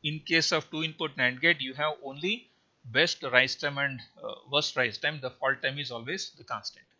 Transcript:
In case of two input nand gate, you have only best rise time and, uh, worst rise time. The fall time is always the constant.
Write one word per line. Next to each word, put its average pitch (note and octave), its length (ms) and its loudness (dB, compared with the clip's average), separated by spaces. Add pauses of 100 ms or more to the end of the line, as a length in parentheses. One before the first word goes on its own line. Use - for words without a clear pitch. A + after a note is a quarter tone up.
In D3+ 160 -4
case D#3+ 320 2
of D#3+ 180 0
two D#3+ 140 -4
input D#3 340 -6
nand B2+ 240 0
gate, D#3+ 200 4
you C3 120 -6
have D3+ 200 0 (100)
only D#3+ 460 -4 (360)
best C3+ 380 2
rise B2+ 320 6
time C#3+ 220 -4
and, C3+ 220 -2 (240)
uh, G#2+ 120 -6 (160)
worst D3 240 2
rise A#2+ 220 2
time. D3 240 -2
The B2+ 100 -6
fall C3+ 240 0
time C3+ 240 -2
is C#3+ 100 -6
always B2+ 480 -6
the B2+ 60 -20
constant. - 420 -10 (140)